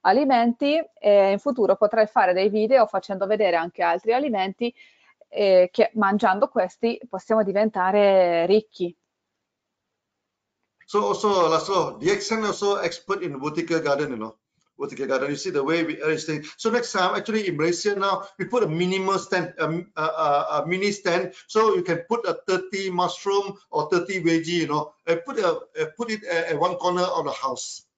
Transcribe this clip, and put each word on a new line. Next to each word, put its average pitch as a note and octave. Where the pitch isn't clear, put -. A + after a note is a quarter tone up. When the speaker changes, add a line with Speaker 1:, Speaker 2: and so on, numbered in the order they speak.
Speaker 1:
alimenti, C4
e G3+
in G3+
futuro A#3
potrai G#3+
fare G#3
dei F#3+
video A3
facendo G3
vedere G3+
anche E3+
altri F3
alimenti, A#3+
eh, F#3
che -
mangiando G#3
questi A3+
possiamo A3
diventare F#3+
ricchi. F#3
Speaker 2:
So G#3
also, G3
Laszlo, D#3+
D A2+
X G3
N A3
also G3+
expert F#3+
in D3+
vertical D#3+
garden, C#3+
you B2
know. A2
Vertical C#3
garden, C3+
you D3
see F#3
the D3
way E3
we D3+
arrange D#3
things. D3+
So -
next A#3+
time, F#3
actually G#3
in E3
Malaysia F3
now, G3
we F#3
put A#3+
a F#3+
minimal F#3
stand, E3+
a, D#3+
a, D#3+
a, D#3
a D3+
mini F#3
stand, F#3
so A3
you F3+
can E3+
put A3+
a E3+
thirty F#3+
mushroom G3
or D3+
thirty F#3
veggie, E3
you D3+
know, D3
and E3
put C4
a, F#3+
uh, -
put A3+
it G#3+
at, E3
at D3
one F3
corner F3+
of F3
the C#3
house. -